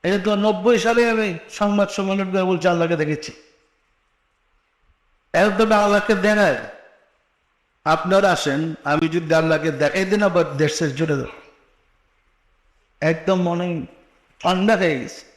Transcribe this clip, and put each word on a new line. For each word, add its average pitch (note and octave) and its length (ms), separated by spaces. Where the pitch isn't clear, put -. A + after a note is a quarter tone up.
এটা F#3+ 220
তো G#3+ 120
নব্বই G#3 420
সালে A#3 320
আমি G#3 280
সংবাদ G3+ 380
সম্মেলন G3 440
করে F#3+ 100
বলছি, F#3 260
"আল্লাহকে E3 280
দেখেছি।" D3+ 360
এখন F#3+ 240
তো A3 180
আল্লাহকে G#3 400
দেখায়। G3 420
আপনারা F3+ 480
আসেন, D3+ 420
আমি D#3+ 240
যদি E3 260
আল্লাহকে D#3+ 380
দেখাই D3 320
দিন, G#3 180
আবার E3+ 340
দেশ D3+ 220
শেষ D3 160
জুড়ে D3+ 220
দেব। B2 100
একদম E3 420
মনে F3 440
ঠান্ডা F#3+ 360
হয়ে D#3+ 240
গেছে। - 260